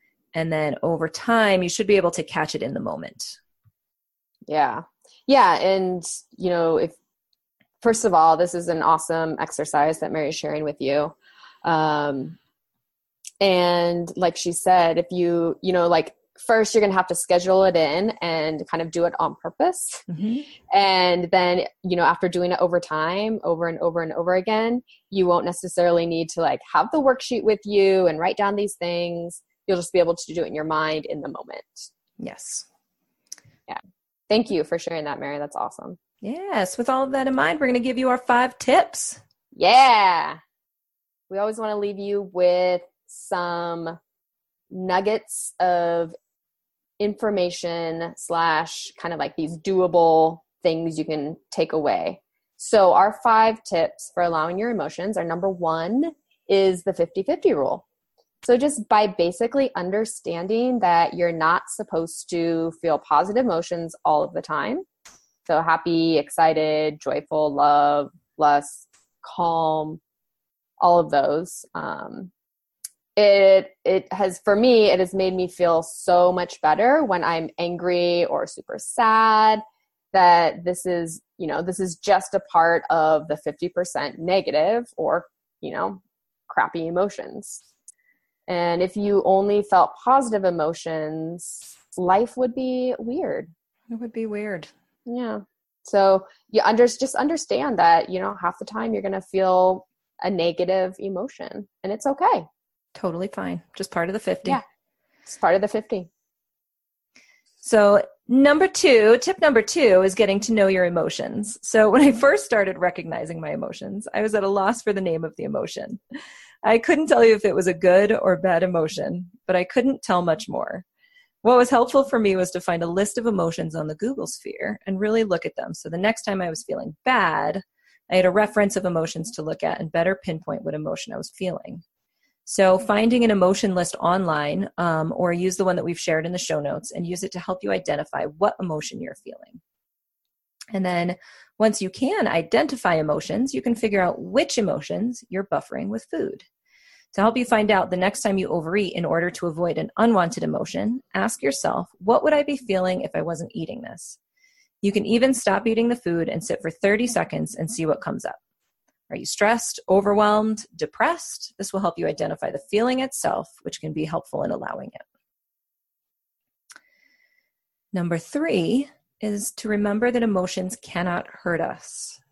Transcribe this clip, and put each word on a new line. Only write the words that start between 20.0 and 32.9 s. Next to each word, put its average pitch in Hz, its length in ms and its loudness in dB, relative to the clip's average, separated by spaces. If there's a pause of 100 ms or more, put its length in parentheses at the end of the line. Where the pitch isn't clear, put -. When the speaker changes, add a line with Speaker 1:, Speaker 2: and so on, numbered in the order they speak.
Speaker 1:
Mm-hmm. 214 320 -4 (320)
Speaker 2:
And 185 580 2
then, 180 340 2 (180)
you 180 140 -2
know, 170 60 2
after 175 260 2
doing 180 240 0
it - 80 0
over 175 180 2
time, 180 640 -4
over 170 240 -2
and 165 120 -6
over 170 220 -2
and 160 120 -6
over 175 220 0
again, 220 460 0 (280)
you 190 160 0
won't 175 180 4
necessarily 175 600 0
need 165 240 -4
to, 170 120 -6
like, 135 200 -2 (120)
have 175 180 2
the 311 100 2
worksheet 254 420 0
with 208 220 2
you 190 420 4
and 156 120 0
write 175 180 -2
down 202 180 0
these 202 200 -4
things. 175 640 -6 (260)
You'll 190 100 2
just 170 140 -8
be 185 80 4
able 170 160 2
to - 180 -12
do 170 100 -4
it - 40 -4
in - 80 -10
your 156 80 -6
mind 156 420 -2
in 151 140 -10
the 131 80 -10
moment. - 340 -14 (560)
Speaker 1:
Yes. - 480 -14 (1000)